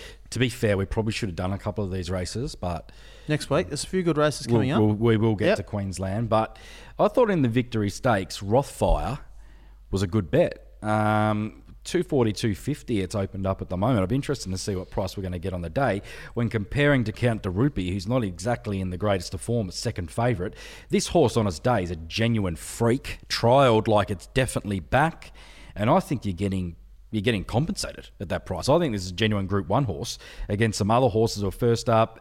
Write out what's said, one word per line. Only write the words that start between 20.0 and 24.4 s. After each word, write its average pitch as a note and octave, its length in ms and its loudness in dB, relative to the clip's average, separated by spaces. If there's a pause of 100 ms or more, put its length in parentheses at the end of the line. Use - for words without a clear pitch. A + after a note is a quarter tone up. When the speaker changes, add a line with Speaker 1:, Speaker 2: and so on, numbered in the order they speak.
Speaker 1:
favourite, A2+ 420 0 (360)
this - 180 0
horse D3 280 4
on A2 100 4
his F#2+ 120 -2
day A2+ 240 2
is E2+ 80 -4
a F2 60 -4
genuine G2 580 0
freak, - 640 -2 (100)
trialled A#2 600 4
like G#2 220 4
it's - 180 -6
definitely A#2 500 -2